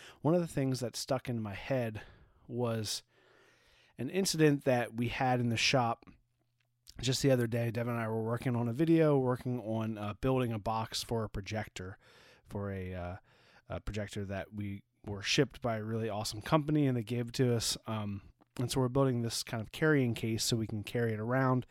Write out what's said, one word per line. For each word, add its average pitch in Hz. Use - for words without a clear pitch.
one 151
of 180
the 160
things 135
that 117
stuck -
in 117
my 104
head 113
was 117
an 123
incident 156
that 120
we 117
had 127
in 120
the 117
shop 117
just 123
the 139
other 123
day. 117
Devin 117
and 117
I 113
were 110
working 120
on 117
a 117
video, 160
working 123
on, 110
uh, 104
building 127
a 113
box 110
for 113
a 101
projector, 101
for 101
a, 92
uh, 90
a 87
projector 104
that 92
we 101
were 101
shipped -
by 117
a 107
really 110
awesome 107
company 151
and 131
they 120
gave 117
to 123
us. -
Um, 104
and 123
so 135
we're 127
building 131
this 117
kind 117
of -
carrying 143
case 113
so 123
we 110
can 107
carry 117
it 107
around, 127